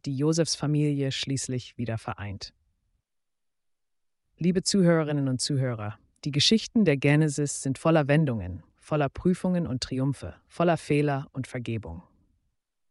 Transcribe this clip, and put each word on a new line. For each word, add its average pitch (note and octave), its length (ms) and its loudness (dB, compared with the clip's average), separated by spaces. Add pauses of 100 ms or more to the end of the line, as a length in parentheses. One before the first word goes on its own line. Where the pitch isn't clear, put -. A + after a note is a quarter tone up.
die C#3 120 -4
Josefs D#3 400 0
Familie D3 560 0
schließlich - 680 -6
wieder A2+ 180 -4
vereint. G2+ 560 -10 (1800)
Liebe F3 260 0
Zuhörerinnen D#3 680 2
und C3 120 -2
Zuhörer, B2 560 -2 (280)
die D3 80 -4
Geschichten G#3+ 520 2
der D3+ 120 4
Genesis D3 680 2
sind C3+ 160 -2
voller D#3+ 300 4
Wendungen, A#2 560 0 (120)
voller D3 320 -2
Prüfungen F3+ 580 -2
und B2+ 140 -4
Triumphe, C3 540 -4 (140)
voller E3+ 280 2
Fehler D3 560 -2
und C3 140 -8
Vergebung. A2+ 560 -8 (880)